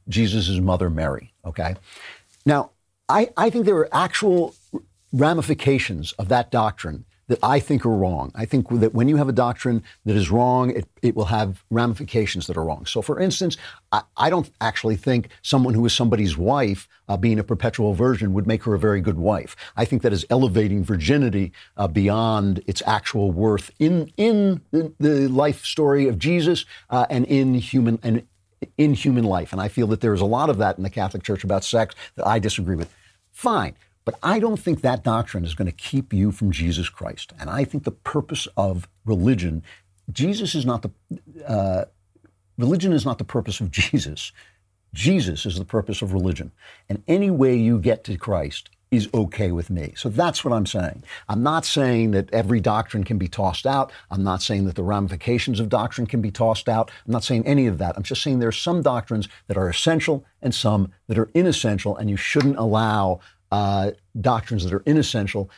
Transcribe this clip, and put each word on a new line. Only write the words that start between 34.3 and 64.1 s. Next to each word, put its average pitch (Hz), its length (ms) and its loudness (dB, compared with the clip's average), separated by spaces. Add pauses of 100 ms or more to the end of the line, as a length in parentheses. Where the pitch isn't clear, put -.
don't 220 200 0
think 165 220 -2
that 127 220 0
doctrine 113 420 -2
is 82 80 -6
gonna 85 180 -4
keep - 420 -6
you 101 180 2
from 101 200 0
Jesus 85 380 -2
Christ. - 500 -14
And - 100 -10
I 139 140 -2
think 143 200 -6
the 123 80 -4
purpose - 560 -6 (100)
of 92 300 -2 (180)
religion, 90 580 0 (480)
Jesus 185 440 -2
is 139 100 -2
not 120 160 0
the, 98 100 -8 (540)
uh, 98 400 0 (720)
religion 170 360 2
is 120 120 0
not 127 120 -2
the - 60 -10
purpose - 360 -4
of 92 120 -4
<laughs> - 100 -4
Jesus. - 500 -6 (600)
Jesus 101 520 -2
is 95 120 -4
the 92 80 -6
purpose 107 360 -4
of 95 120 -4
religion. 92 380 -2 (360)
And 104 200 -6
any 190 220 2
way 131 260 4
you 117 240 4
get 107 260 0
to 101 120 -6
Christ 82 520 -4 (220)
is 110 220 2
okay 101 380 0
with 85 180 -4
me. 85 260 -6
So - 140 -6
that's 147 340 0
what 127 80 -2
I'm 110 140 2
saying. 90 380 -6 (240)
I'm 104 160 -2
not 156 200 0
saying 120 480 2
that 98 220 0
every 110 260 2
doctrine 101 440 0
can 104 160 -2
be 90 80 -2
tossed 95 400 -4
out. 135 240 0 (180)
I'm 98 140 -4
not 95 180 0
saying 98 240 0
that 90 100 -4
the 95 80 -4
ramifications 101 760 -2
of 110 100 -2
doctrine 117 380 -2
can 117 140 -2
be 101 100 -2
tossed 113 360 0
out. 113 220 0 (160)
I'm 110 60 -6
not 117 120 0
saying 120 220 0
any 139 220 4
of 92 100 0
that. 85 180 -4
I'm 98 80 -6
just - 200 -6
saying 131 160 0
there 117 100 0
are - 20 0
some 170 300 -2
doctrines 120 460 0 (200)
that 98 100 -4
are 92 120 0
essential 156 560 0 (160)
and 123 140 -2
some 101 360 0 (160)
that 113 120 0
are 110 160 0
inessential, 110 600 0
and 110 120 -2
you 101 80 0
shouldn't 143 400 0
allow, 107 600 0 (320)
uh, 98 400 0 (280)